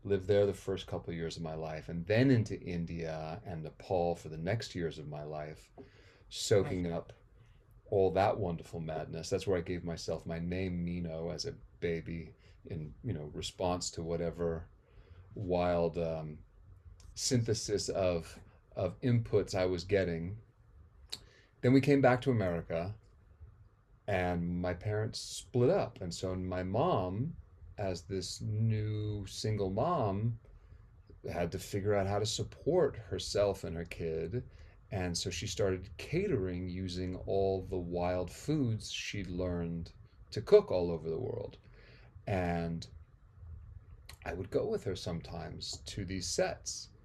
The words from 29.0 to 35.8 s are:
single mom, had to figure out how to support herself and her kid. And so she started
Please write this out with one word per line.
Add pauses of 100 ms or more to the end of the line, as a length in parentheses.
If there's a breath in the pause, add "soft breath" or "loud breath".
single
mom, (880 soft breath)
had
to
figure
out
how
to
support
herself
and
her
kid. (500 loud breath)
And
so
she
started